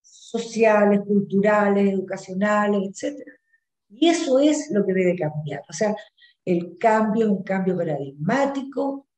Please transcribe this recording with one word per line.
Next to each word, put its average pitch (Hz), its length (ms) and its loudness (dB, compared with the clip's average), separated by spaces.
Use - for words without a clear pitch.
sociales, 208 1040 2
culturales, 202 840 2
educacionales, 196 960 -2
etcétera. - 440 -10
Y 262 200 0
eso 262 300 2
es 294 340 2
lo 202 120 0
que 190 100 0
debe 180 220 2
cambiar. 151 520 -6
O 170 40 -18
sea, 208 220 -2
el 175 340 -2
cambio 220 480 2
es 208 40 2
un 190 120 -2
cambio 190 340 -2
paradigmático 247 1300 -4